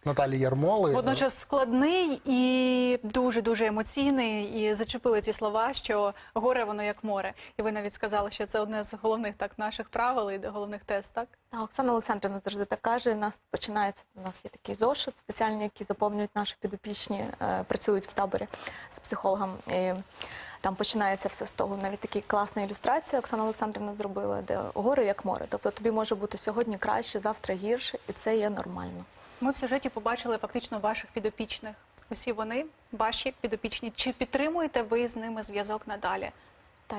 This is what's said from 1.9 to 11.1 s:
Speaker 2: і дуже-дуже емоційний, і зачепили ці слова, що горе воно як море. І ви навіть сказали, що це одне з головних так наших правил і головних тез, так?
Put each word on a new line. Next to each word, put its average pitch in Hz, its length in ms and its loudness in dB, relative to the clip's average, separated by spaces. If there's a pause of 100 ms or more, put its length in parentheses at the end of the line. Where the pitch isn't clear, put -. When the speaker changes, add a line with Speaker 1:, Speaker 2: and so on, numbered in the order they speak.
Speaker 2:
і 254 800 4
дуже-дуже 226 600 2
емоційний, 220 800 2
і 214 300 2
зачепили 220 480 2
ці 214 120 2
слова, 220 400 2
що 208 400 2 (200)
горе 247 300 4
воно 208 200 -2
як 208 200 -2
море. 196 300 0 (240)
І 220 40 0
ви 214 100 2
навіть 208 220 -2
сказали, 202 380 0
що 214 140 -4
це 220 140 0
одне 214 240 0
з 208 100 -6
головних 220 420 0
так 208 220 -4
наших 214 320 -4
правил 233 420 2
і 196 160 -4
головних 208 360 -6
тез, 202 260 -4
так? 240 180 -4 (220)